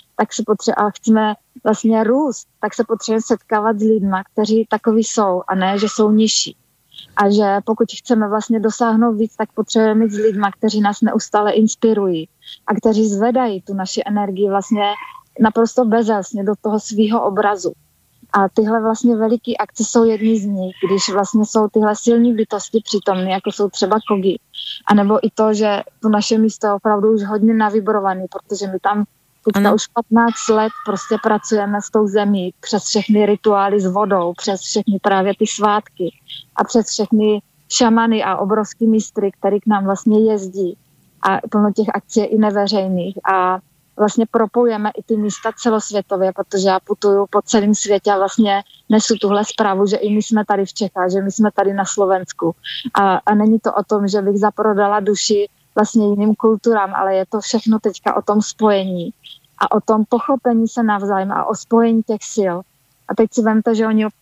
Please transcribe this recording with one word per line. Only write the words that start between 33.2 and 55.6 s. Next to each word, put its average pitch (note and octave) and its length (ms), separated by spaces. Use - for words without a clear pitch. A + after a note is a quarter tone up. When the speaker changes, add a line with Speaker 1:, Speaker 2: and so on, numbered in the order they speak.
Speaker 1:
rituály G3+ 560
s F#3 40
vodou, F#3 520
přes - 240
všechny G3+ 400
právě G3 380
ty G#3+ 80
svátky G#3 640
a - 80
přes A3 260
všechny G#3+ 520
šamany A3+ 540
a F#3+ 140
obrovský G#3+ 500
mistry, G#3+ 440
který G3+ 280
k - 80
nám G3+ 180
vlastně G#3+ 460
jezdí. F#3+ 460
A F#3+ 180
plno G#3 220
těch G#3 220
akcí - 260
je G3+ 60
i A3 120
neveřejných. G3 800
A F#3 300
vlastně A3 340
propojujeme A3 680
i G#3 60
ty A3+ 140
místa G#3 400
celosvětově, G3+ 760
protože G3 360
já F#3 100
putuju G3+ 500
po G#3 120
celém G#3 340
světě G3+ 360
a G3+ 60
vlastně G3 460
nesu A3 320
tuhle G3+ 240
zprávu, G3+ 400
že G3+ 120
i G#3 160
my G#3+ 100
jsme G#3+ 220
tady G3 200
v - 80
Čechách, F#3 380
že G3 100
my G3 100
jsme G#3+ 200
tady G3 220
na G3 120
Slovensku. F#3 680
A, G3 220
a G#3 200
není G#3+ 240
to - 140
o G3 100
tom, G3+ 240
že G3+ 140
bych G3 160
zaprodala G#3 640
duši G3+ 480